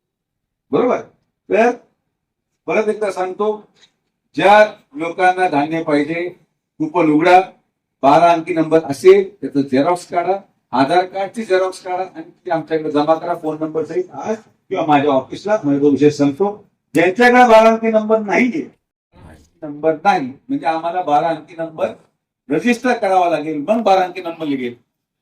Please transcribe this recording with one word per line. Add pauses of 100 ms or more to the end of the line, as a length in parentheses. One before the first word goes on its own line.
(720)
बरोबर?
तर (1000)
परत
एकदा
सांगतो, (840)
ज्या (300)
लोकांना
धान्य
पाहिजे, (520)
कुपन
उघडा, (600)
बारा
अंकी
नंबर
असेल
त्याचं
झेरॉक्स
काढा, (340)
आधार
कार्डची
झेरॉक्स
काढा
आणि (160)
ते
आमच्याकडे
जमा
करा
फोन
नंबर
सहित
आज
किंवा
माझ्या
ऑफिसला.
माझा
विषय
संपतो. (420)
ज्यांच्याकडे
बारा
अंकी
नंबर
नाहीये, (960)
नंबर (100)
नाही
म्हणजे
आम्हाला
बारा
अंकी
नंबर (560)
रजिस्टर
करावा
लागेल,
मग
बारा
अंकी
नंबर
निघेल. (480)